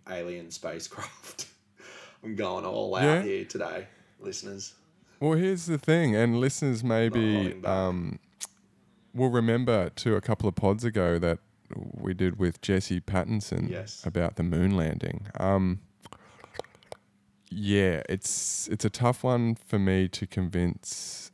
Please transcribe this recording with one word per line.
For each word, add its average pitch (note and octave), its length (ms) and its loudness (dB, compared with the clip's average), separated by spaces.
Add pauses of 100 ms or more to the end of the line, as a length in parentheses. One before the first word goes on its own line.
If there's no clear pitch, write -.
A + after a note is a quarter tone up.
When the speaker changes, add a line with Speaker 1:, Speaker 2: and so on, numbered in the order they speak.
Speaker 1:
alien F2 400 -8
spacecraft. - 1000 -12 (360)
<laughs> - 400 -20
I'm A2 120 -8
going F#2 300 -4
all G2 300 -2
out F#2 80 2
Speaker 2:
Yeah. D3+ 180 6
Speaker 1:
here G2 240 -4
today, F2 420 -8 (340)
listeners. G2 540 -12 (440)
Speaker 2:
Well, D3+ 140 2
here's F3 320 0
the E3 120 -2
thing, D#3 380 4
and A#2 240 4
listeners B2+ 460 0
maybe, A2+ 480 4
Speaker 1:
Not G#2 80 4
holding F#2 200 -2
back. F#2+ 100 -2
Speaker 2:
um, F#2 480 0 (920)
will B2+ 160 2
remember A#2 640 2
too - 260 0
a G#2 40 0
couple - 280 0
of F2+ 60 -2
pods G#2 280 2
ago F#2 360 2
that E2+ 200 2 (540)
we - 200 -4
did F2+ 240 0
with F2 240 0
Jesse F#2 380 0
Pattinson F#2 720 -2
Speaker 1:
Yes. F2 360 -10
Speaker 2:
about E2+ 300 -2
the E2+ 80 -2
moon F2 320 2
landing. E2+ 520 -2 (120)
Um, F#2+ 400 2 (1700)
yeah, G2 600 4
it's, - 580 -4
it's G#2 160 -2
a A2 60 2
tough B2 340 0
one A#2+ 320 2
for - 240 -2
me F#2+ 300 4
to - 180 -8
convince - 1080 -4